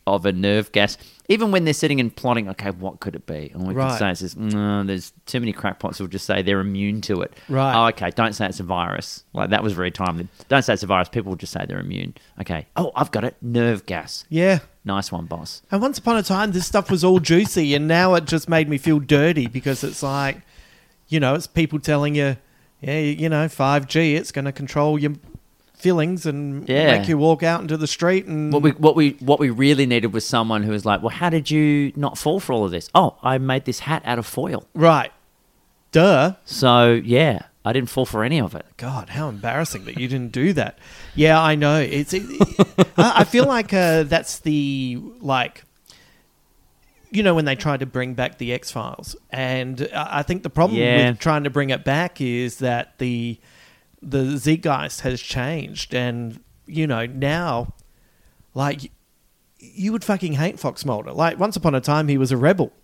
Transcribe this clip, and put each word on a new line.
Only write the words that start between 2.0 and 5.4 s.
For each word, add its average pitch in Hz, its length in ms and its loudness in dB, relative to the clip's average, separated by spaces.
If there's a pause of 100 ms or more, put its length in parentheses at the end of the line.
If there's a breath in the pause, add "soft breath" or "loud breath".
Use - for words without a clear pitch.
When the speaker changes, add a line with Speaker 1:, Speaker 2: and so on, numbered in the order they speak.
Speaker 1:
plotting, 117 340 -2
okay, 98 220 -8
what 92 300 -10
could 95 140 -8
it - 120 -16
be? 76 260 -10
And 92 140 -6
we 98 80 -4
Speaker 2:
Right. 131 140 0
Speaker 1:
can 120 100 -4
say, 98 120 0
it's 87 100 -6
this, 90 140 -8
"No, 104 480 -2
there's 95 300 -6 (140)
too 131 120 -4
many 113 140 -4